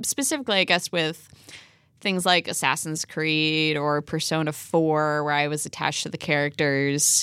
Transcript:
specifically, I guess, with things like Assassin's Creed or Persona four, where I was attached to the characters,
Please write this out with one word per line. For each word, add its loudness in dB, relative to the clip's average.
specifically, -2
I 4
guess, 0
with -2
things -2
like 4
Assassin's -2
Creed 0
or 0
Persona -2
four, 0
where 0
I 2
was -4
attached -4
to -8
the -6
characters, 0